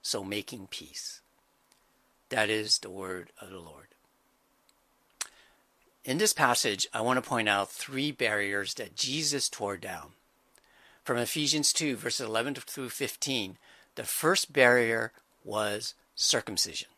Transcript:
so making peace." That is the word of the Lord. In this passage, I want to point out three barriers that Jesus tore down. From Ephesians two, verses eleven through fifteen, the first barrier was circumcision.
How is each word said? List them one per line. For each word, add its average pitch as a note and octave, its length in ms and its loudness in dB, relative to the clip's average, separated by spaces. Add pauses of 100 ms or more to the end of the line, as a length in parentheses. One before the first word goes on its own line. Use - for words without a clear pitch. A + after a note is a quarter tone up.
so G#2 220 -4
making G2 440 -8
peace." - 540 -12 (1080)
That G#2+ 200 2
is G#2+ 300 2
the G2 100 -12
word F#2 500 -8
of G2 100 -16
the F#2+ 100 -12
Lord. D#2 280 -20 (2250)
In C3 140 0
this G#3+ 120 4
passage, A#2+ 640 2
I A2 80 -2
want B2 160 4
to B2 100 -2
point A2+ 220 2
out G2+ 220 4
three C3+ 400 -4
barriers G2+ 640 0
that - 200 -10
Jesus C#3+ 540 -2
tore G2+ 280 -4
down. D#2+ 360 -10 (920)
From A#2+ 140 -2
Ephesians D3 560 2
two, D3 240 2
verses A#2+ 280 -4
eleven A#2 300 0
through B2 340 -8
fifteen, A2+ 680 -2 (380)
the B2 80 -8
first - 500 0
barrier A#2 580 6 (320)
was G#2+ 520 -4 (200)
circumcision. - 720 0 (100)